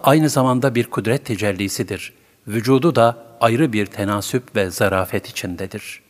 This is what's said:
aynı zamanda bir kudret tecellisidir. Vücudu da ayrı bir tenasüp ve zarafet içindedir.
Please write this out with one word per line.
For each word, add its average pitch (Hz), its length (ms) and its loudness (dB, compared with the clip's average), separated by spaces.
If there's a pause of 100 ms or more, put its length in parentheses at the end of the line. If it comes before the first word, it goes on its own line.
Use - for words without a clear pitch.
aynı 151 260 4
zamanda 127 460 2
bir 117 140 0
kudret 110 360 -4
tecellisidir. 98 880 -4 (340)
Vücudu 123 480 2
da 117 220 4 (240)
ayrı 117 320 2
bir 104 120 0
tenasüp - 680 -4
ve 98 140 0
zarafet 95 600 -2
içindedir. 95 800 -10